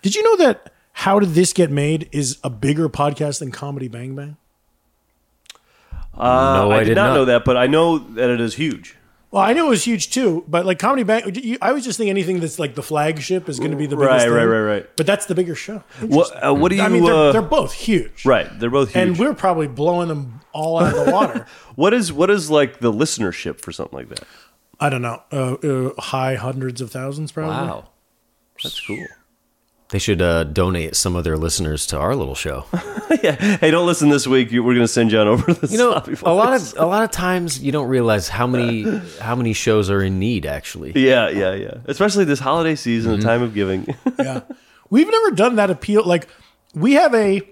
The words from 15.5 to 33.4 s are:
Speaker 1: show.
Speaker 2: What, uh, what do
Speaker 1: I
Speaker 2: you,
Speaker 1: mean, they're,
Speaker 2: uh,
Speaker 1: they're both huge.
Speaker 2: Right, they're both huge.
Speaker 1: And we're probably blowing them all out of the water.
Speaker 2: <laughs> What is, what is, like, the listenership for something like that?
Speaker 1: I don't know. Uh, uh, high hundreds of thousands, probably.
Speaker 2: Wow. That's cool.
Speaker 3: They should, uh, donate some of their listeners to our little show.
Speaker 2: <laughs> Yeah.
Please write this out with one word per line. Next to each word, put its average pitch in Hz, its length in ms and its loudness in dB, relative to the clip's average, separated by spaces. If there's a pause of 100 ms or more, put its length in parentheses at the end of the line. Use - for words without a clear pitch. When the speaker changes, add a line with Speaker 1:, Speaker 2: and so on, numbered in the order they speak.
Speaker 1:
show. 202 280 -12 (180)
Speaker 2:
What, 175 300 2 (160)
uh, 143 80 4
what 160 180 2
do 196 80 0
Speaker 1:
I 202 60 2
Speaker 2:
you, 214 80 2
Speaker 1:
mean, 175 100 4
they're, 165 100 4
Speaker 2:
uh, 151 180 6
Speaker 1:
they're 226 100 4
both 214 300 0
huge. - 520 -4
Speaker 2:
Right, 117 240 4 (100)
they're 117 120 -2
both 131 240 0
huge. 180 140 2
Speaker 1:
And 175 100 -2
we're 254 160 0
probably 165 340 0
blowing 165 400 -2
them 139 320 -8 (120)
all 165 300 -2
out 170 120 2
of 151 120 0
the 269 60 4
water. 214 340 -2 (140)
Speaker 2:
<laughs> - 160 -20
What 185 180 4
is, 196 180 0
what 160 180 2
is, 180 200 0
like, 147 300 2
the 117 120 2
listenership 104 680 -4
for - 100 -14
something - 280 -12
like 64 100 -14
that? - 160 -14 (560)
Speaker 1:
I 147 100 0
don't 131 120 -4
know. 120 280 -8
Uh, 131 240 -4
uh, 135 460 -4
high 131 360 -4
hundreds 127 440 -8
of 120 100 -10
thousands, 139 420 -10
probably. 156 220 -6
Speaker 2:
Wow. 131 340 -8 (760)
That's - 220 -10
cool. - 200 -10 (840)
Speaker 3:
They - 80 -4
should, 95 220 0
uh, 85 240 2
donate 85 520 -2
some 90 200 -2
of 85 80 -4
their 80 120 -2
listeners 78 520 -4
to 76 100 -6
our 95 180 -2
little 69 180 -6
show. 67 380 -8
Speaker 2:
<laughs> 403 220 -8 (280)
Yeah. 165 100 2 (240)